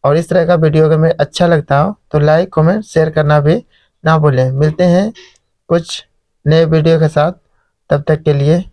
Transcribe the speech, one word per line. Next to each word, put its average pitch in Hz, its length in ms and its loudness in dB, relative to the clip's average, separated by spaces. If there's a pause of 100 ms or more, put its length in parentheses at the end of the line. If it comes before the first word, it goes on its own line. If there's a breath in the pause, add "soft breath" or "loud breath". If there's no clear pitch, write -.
और 143 140 0
इस 170 120 -6
तरह 175 160 0
का 175 100 0
वीडियो 156 300 2
अगर 156 120 2
मैं 165 140 2
अच्छा 175 360 -2
लगता 147 320 0
हो, 190 140 -2 (180)
तो 151 80 0
लाइक, 160 340 0
कमेंट, 180 300 0
शेयर 160 260 -2
करना 151 300 0
भी 151 160 0 (480)
ना 160 140 0
भूलें। 131 340 0
मिलते 151 340 -2
हैं 190 260 0 (580 loud breath)
कुछ 170 360 -4 (400)
नए 160 200 2
वीडियो 160 340 2
के 156 80 0
साथ, 151 240 -2 (580)
तब 147 180 -2
तक 156 160 -2
के 151 100 0
लिए 151 400 0